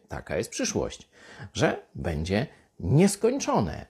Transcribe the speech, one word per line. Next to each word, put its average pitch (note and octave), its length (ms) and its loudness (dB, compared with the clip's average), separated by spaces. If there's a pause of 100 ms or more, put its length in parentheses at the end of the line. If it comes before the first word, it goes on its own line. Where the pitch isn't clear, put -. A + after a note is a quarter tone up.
taka - 300 -6
jest - 120 -2
przyszłość, - 600 -4 (440)
że - 320 0 (100)
będzie F2+ 520 -2 (340)
nieskończone F#3+ 1080 2